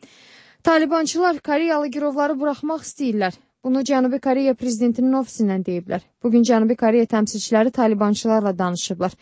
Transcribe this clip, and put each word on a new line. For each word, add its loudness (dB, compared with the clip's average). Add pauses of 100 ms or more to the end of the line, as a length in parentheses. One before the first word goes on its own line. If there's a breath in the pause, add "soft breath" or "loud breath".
(640 soft breath)
Talibançılar 0
Koreyalı 0
girovları -2
buraxmaq -4
istəyirlər. -4 (260)
Bunu 0
Cənubi 0
Koreya 2
prezidentinin 0
ofisindən -2
deyiblər. -6 (180)
Bugün 4
Cənubi 2
Koreya 4
təmsilçiləri 0
talibançılarla 2
danışıblar. -4 (100)